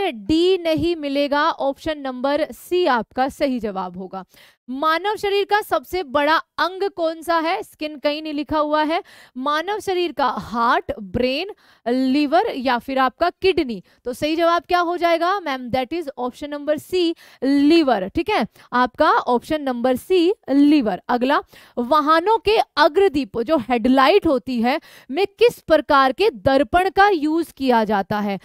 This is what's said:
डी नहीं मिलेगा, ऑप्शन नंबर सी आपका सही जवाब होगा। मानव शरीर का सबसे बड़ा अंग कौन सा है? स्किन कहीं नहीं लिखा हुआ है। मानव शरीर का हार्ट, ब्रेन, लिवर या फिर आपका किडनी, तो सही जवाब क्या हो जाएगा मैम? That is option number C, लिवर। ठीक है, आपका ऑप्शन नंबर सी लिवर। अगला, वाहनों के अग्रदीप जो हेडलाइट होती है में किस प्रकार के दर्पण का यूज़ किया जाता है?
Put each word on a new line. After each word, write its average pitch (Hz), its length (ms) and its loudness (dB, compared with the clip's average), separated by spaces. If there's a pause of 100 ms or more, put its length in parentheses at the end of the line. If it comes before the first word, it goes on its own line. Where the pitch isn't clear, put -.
(260)
डी 339 320 2
नहीं 330 380 -2
मिलेगा, 285 540 0
ऑप्शन 294 500 -4
नंबर 269 520 -4
सी 359 340 -2
आपका 254 440 -2
सही 262 300 -2
जवाब 185 380 -8
होगा। 185 280 -14 (440)
मानव 320 460 -2
शरीर 403 300 0
का 403 160 0
सबसे 349 420 -4
बड़ा 294 320 0
अंग 359 540 -4
कौन 330 320 -4
सा 330 180 0
है? 339 240 -4
स्किन 302 340 -10
कहीं 294 240 -4
नहीं 311 120 -8
लिखा 302 260 -4
हुआ 302 240 0
है। 330 200 -2 (340)
मानव 311 420 -4
शरीर 359 320 -2
का 262 160 -2
हार्ट, 233 720 -2
ब्रेन, 254 540 -4 (380)
लिवर 277 640 2
या 247 220 -2
फिर 262 220 -4
आपका 262 300 0
किडनी, 294 540 -2 (220)
तो 247 80 -8
सही 302 220 -2
जवाब 339 280 2
क्या 349 160 0
हो 349 180 -2
जाएगा 339 420 0
मैम? 262 300 -8
That 254 240 -4
is 330 160 -6 (100)
option 247 340 -8
number 294 380 -4
C, 339 240 0 (280)
लिवर। 277 640 4
ठीक - 220 -4
है, 330 180 0 (260)
आपका 254 380 2
ऑप्शन 302 500 0
नंबर 254 340 -2
सी 359 380 0 (160)
लिवर। 277 580 4
अगला, 254 340 0 (360)
वाहनों 311 600 2
के 427 200 0 (200)
अग्रदीप 302 640 2
जो 262 180 0
हेडलाइट 262 680 2
होती 254 340 -2
है 262 200 0 (300)
में 359 160 0
किस - 320 2
प्रकार 285 520 2
के 392 180 2
दर्पण 277 600 0
का 392 200 4
यूज़ 311 480 -2
किया 240 260 2
जाता 208 360 -2
है? 202 240 -4